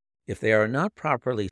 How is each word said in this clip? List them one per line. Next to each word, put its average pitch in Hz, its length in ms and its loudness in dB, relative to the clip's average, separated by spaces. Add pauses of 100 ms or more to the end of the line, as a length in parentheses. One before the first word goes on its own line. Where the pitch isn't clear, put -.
(280)
if - 100 -8
they 110 140 2
are 107 160 4
not 151 260 -2
properly 120 580 -2